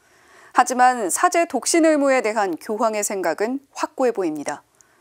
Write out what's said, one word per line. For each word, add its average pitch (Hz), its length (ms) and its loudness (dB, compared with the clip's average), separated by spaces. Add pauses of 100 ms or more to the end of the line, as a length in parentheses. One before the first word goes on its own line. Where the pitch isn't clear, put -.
(520)
하지만 247 560 2
사제 339 380 2
독신 - 400 0
의무에 277 340 2
대한 208 360 -2
교황의 214 460 -4
생각은 202 580 -4 (120)
확고해 - 400 -2
보입니다. 151 500 -6 (380)